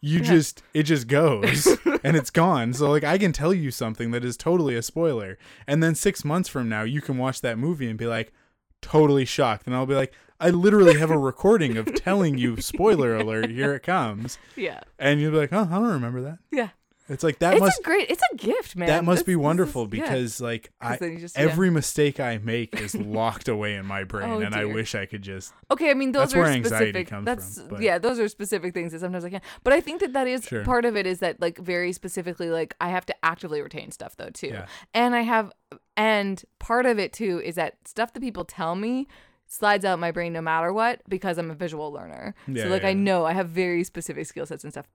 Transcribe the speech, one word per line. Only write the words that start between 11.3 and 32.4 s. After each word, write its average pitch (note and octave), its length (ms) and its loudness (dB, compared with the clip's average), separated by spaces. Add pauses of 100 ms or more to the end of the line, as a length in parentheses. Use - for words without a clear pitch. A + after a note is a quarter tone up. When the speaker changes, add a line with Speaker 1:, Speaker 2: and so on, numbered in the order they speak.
Speaker 1:
of A2 180 -4
telling F#3 420 2
you, A#2+ 240 0
spoiler D#3 540 2
alert, A2 340 -2
here C3+ 280 -2
it - 80 -12
comes." B2 540 -2 (180)
Speaker 2:
Yeah. F#3 240 -8 (180)
Speaker 1:
And D3 220 2
you'll D3+ 100 2
be D#3 80 2
like, D3 140 0
"Oh, G3 180 2
I F3 60 -2
don't A3 160 2
remember B2 300 -4
that." D#3 160 -10 (120)
Speaker 2:
Yeah. A#3+ 200 -2 (380)
Speaker 1:
It's C#3+ 160 -6
like, D#3 160 0
that F3+ 140 4
Speaker 2:
It's A4 60 8
Speaker 1:
must F#5 200 4
Speaker 2:
a - 20 -14
great, F#4 280 0
it's - 120 0 (100)
a C#4+ 40 -10
gift, C4+ 380 -4
man. F3 140 -4
Speaker 1:
that E3 160 2
must E3+ 140 4
Speaker 2:
This, E3+ 80 2
Speaker 1:
be F#3 60 0
Speaker 2:
this E3+ 80 2
is, - 40 0
Speaker 1:
wonderful D3+ 380 0
Speaker 2:
yeah. G#2+ 60 -4 (140)
Speaker 1:
because, B2+ 380 -4
like, A#2 300 -6 (100)
Speaker 2:
'Cause A#2 120 -6
Speaker 1:
I, B2 40 -4
Speaker 2:
then E3+ 160 -6
you E3+ 60 -12
just, E3+ 180 -12
yeah. C#3 60 2
Speaker 1:
every D#3+ 260 4
mistake D3+ 520 2
I A#2 180 -2
make A2+ 420 -4
is G#2 140 -8
Speaker 2:
<laughs> G#2+ 260 -4
Speaker 1:
locked A2+ 280 -2
away G#2 260 -2
in G2 100 -8
my G2 200 -6
brain, G2+ 260 -6
Speaker 2:
Oh, A2 100 -2
Speaker 1:
and G#2 140 -4
I G#2 100 -2
Speaker 2:
dear. G#2+ 80 -2
Speaker 1:
wish A2 220 -4
I G2 100 -4
could G2+ 160 -12
just G2 320 -14 (180)
Speaker 2:
Okay, D4 200 2
I C#4 40 6
mean, C4 180 0
those C4+ 180 4
Speaker 1:
That's C4 60 -4
where E3+ 80 6
Speaker 2:
are D#3+ 40 4
Speaker 1:
anxiety A2+ 420 2
Speaker 2:
specific. F#2+ 180 -6
Speaker 1:
comes G#2 180 -8
Speaker 2:
That's, - 320 -6
Speaker 1:
from, - 100 -16
but G3+ 140 -8
Speaker 2:
yeah, F#3 160 2
those A#3 220 -2
are G#3 80 0
specific F#3 440 -6
things E3+ 200 -6
that E3 80 -12
sometimes F3+ 240 -6
I F3 60 -10
can't. F#3+ 140 -10 (180)
But B3+ 120 4
I E4 60 4
think D#4+ 200 -8
that C#4+ 140 -2
that C4 140 0
is B3+ 180 -4
Speaker 1:
Sure. A#3+ 180 -6
Speaker 2:
part A#3+ 220 2
of A3 100 0
it G3 100 -2
is F#3 120 -2
that, F3 220 -4
like, E3+ 180 -2
very F3+ 340 -4
specifically, F3 580 -8